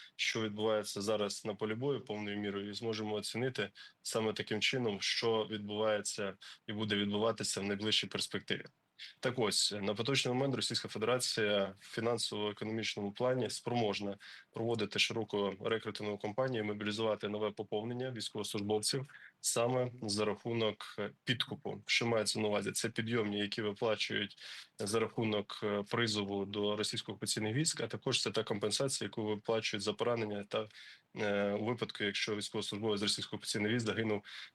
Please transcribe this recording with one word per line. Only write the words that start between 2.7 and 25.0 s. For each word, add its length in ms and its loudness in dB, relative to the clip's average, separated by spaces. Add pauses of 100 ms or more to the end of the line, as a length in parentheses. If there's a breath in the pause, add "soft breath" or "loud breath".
і 40 -8
зможемо 400 -2
оцінити 560 -2 (320 loud breath)
саме 300 2
таким 280 -2
чином, 400 2
що 500 2
відбувається 840 0 (320 loud breath)
і 60 -6
буде 240 0
відбуватися 640 2
в 40 -2
найближчій 420 2
перспективі. 580 -4 (560 loud breath)
Так 180 0
ось, 420 2
на 140 2
поточний 400 2
момент 220 2
Російська 320 -2
Федерація 920 2
в 140 -16
фінансово-економічному 1200 0
плані 380 2
спроможна 640 0 (340 loud breath)
проводити 480 -2
широку 560 2 (100)
рекрутингову 540 -2
кампанію, 460 0
мобілізувати 640 0
нове 220 0
поповнення 600 -4
військовослужбовців 960 0 (340 loud breath)
саме 500 2 (120)
за 220 2
рахунок, 760 0
е, 120 -2 (140)
підкупу. 640 -2
Що 200 4
мається 340 2
на 80 2
увазі? 240 0
Це 160 -2
підйомні, 500 0
які 240 -2
виплачують 760 0 (400 loud breath)
за 220 2